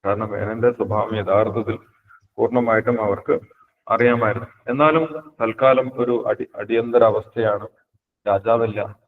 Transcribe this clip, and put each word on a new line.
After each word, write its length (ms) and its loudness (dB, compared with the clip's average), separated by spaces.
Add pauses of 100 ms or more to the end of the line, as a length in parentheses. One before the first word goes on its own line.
കാരണം 260 -2
വേനന്റെ 400 -2
സ്വഭാവം 440 -4
യഥാർത്ഥത്തിൽ 640 0 (560)
പൂർണ്ണമായിട്ടും 680 0
അവർക്ക് 360 -2 (500)
അറിയാമായിരുന്നു. 580 2 (200)
എന്നാലും 720 0
തൽക്കാലം 520 2
ഒരു 340 -2
അടി-, 280 -4
അടിയന്തര 480 0
അവസ്ഥയാണ്, 640 0 (600)
രാജാവില്ല. 800 0